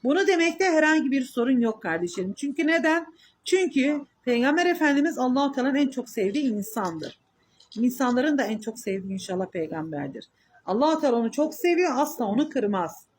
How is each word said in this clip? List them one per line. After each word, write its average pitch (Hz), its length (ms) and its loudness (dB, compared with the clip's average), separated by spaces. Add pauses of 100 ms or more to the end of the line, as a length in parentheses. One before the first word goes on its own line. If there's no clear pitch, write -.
Bunu 311 220 2
demekte 339 380 2
herhangi 311 460 4
bir 262 140 0
sorun 247 360 0
yok 220 220 0
kardeşlerim. 175 540 -4
Çünkü 285 300 -4
neden? 330 400 2 (380)
Çünkü 294 560 2 (240)
Peygamber 277 420 2
Efendimiz 311 520 2
Allah-u 262 340 0
Teala'nın 262 220 0
en 285 140 2
çok 247 200 -6
sevdiği 214 360 -2
insandır. 208 760 -4 (560)
İnsanların 247 640 2
da 254 40 0
en 214 160 -2
çok 220 200 -10
sevdiği 190 340 -6
inşallah 185 340 -4
peygamberdir. 160 760 -6 (420)
Allah-u 294 340 2
Teala 262 160 2
onu 226 140 0
çok 311 240 -2
seviyor, 349 400 2
asla 277 300 -2
onu 233 240 0
kırmaz. 202 580 -2 (120)